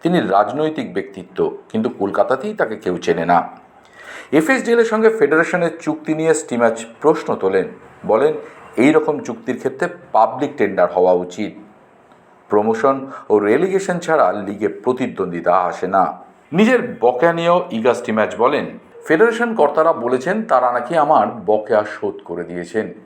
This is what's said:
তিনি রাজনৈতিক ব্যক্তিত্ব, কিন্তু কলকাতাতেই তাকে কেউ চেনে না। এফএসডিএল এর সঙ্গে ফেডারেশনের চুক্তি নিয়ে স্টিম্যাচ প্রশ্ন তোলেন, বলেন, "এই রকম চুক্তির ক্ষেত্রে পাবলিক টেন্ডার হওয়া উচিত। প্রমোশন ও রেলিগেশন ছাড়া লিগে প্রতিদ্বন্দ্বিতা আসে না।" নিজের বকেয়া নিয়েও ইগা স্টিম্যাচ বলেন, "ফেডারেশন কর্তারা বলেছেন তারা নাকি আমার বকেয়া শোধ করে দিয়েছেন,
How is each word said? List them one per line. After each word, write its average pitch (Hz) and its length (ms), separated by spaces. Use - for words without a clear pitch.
তিনি 175 160
রাজনৈতিক 120 720
ব্যক্তিত্ব, 90 640
কিন্তু 110 200
কলকাতাতেই 101 640
তাকে 123 220
কেউ 90 220
চেনে 82 280
না। 82 240
এফএসডিএল 233 480
এর 226 60
সঙ্গে 220 240
ফেডারেশনের 165 600
চুক্তি 156 340
নিয়ে 160 200
স্টিম্যাচ 117 520
প্রশ্ন 151 340
তোলেন, 95 320
বলেন, 123 260
"এই 135 140
রকম 151 280
চুক্তির 120 380
ক্ষেত্রে 170 320
পাবলিক 123 460
টেন্ডার 95 360
হওয়া 90 200
উচিত। 90 400
প্রমোশন 113 640
ও 104 100
রেলিগেশন 175 600
ছাড়া 143 320
লিগে 101 360
প্রতিদ্বন্দ্বিতা 90 880
আসে 90 320
না।" 92 260
নিজের 214 460
বকেয়া 127 340
নিয়েও 170 380
ইগা 113 220
স্টিম্যাচ 107 440
বলেন, 120 280
"ফেডারেশন 226 500
কর্তারা 165 380
বলেছেন 127 500
তারা 127 280
নাকি 123 260
আমার 143 300
বকেয়া 107 380
শোধ 104 300
করে 87 180
দিয়েছেন, 87 500